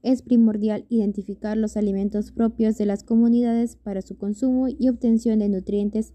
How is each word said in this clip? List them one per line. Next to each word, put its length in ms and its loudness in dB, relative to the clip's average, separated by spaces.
Es 200 0
primordial 640 2
identificar 680 -2
los 200 -2
alimentos 560 -2
propios 440 0
de 80 -2
las 200 -2
comunidades 720 2
para 260 -8
su 160 -14
consumo 480 -2
y 220 0
obtención 500 2
de 100 0
nutrientes 680 -2